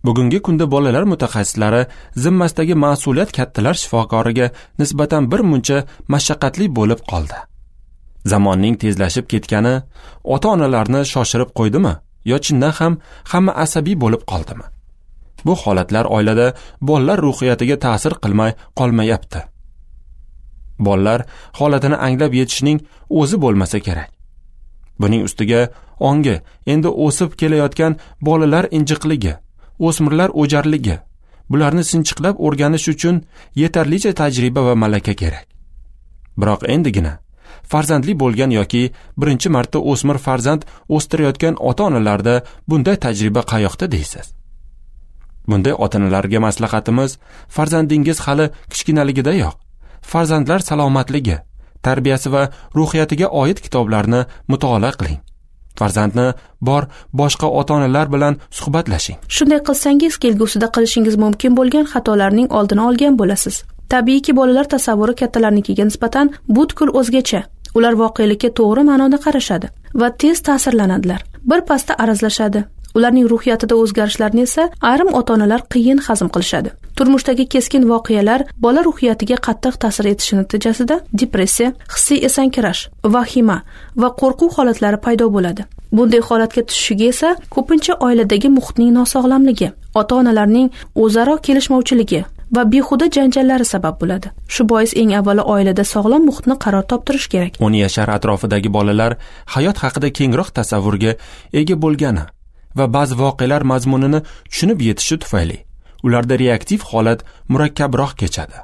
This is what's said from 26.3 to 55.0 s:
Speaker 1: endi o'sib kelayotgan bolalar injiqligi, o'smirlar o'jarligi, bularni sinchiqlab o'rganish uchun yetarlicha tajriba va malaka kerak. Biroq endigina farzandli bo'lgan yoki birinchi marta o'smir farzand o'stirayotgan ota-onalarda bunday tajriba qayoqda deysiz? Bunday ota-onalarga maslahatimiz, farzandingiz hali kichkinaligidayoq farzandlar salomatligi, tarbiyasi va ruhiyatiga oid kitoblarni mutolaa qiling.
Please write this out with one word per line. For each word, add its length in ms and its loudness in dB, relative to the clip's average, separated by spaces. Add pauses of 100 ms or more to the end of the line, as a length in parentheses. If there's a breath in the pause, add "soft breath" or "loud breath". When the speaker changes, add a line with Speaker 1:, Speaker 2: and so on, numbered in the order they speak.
Speaker 1:
endi 240 0 (160)
o'sib 340 0
kelayotgan 540 0 (260 soft breath)
bolalar 520 2
injiqligi, 640 -2 (420)
o'smirlar 540 0
o'jarligi, 680 0 (500)
bularni 380 0
sinchiqlab 540 -2
o'rganish 500 0
uchun 340 0 (320 soft breath)
yetarlicha 580 0
tajriba 520 0
va 100 2
malaka 400 0
kerak. 320 -6 (880)
Biroq 320 -2
endigina 440 0 (500 soft breath)
farzandli 580 -2
bo'lgan 300 0
yoki 320 0 (360 soft breath)
birinchi 300 0
marta 300 0
o'smir 400 0
farzand 440 -2 (240 soft breath)
o'stirayotgan 720 0
ota-onalarda 800 0 (340 loud breath)
bunday 280 2
tajriba 460 -2
qayoqda 480 -2
deysiz? 360 -6 (1200)
Bunday 260 2
ota-onalarga 680 0
maslahatimiz, 680 -2 (380 soft breath)
farzandingiz 720 0
hali 260 0 (220 soft breath)
kichkinaligidayoq 840 0 (480 soft breath)
farzandlar 580 0
salomatligi, 760 0 (420)
tarbiyasi 540 0
va 100 2 (280 soft breath)
ruhiyatiga 580 0
oid 300 0
kitoblarni 600 0 (240 soft breath)
mutolaa 480 0
qiling. 280 -6 (560)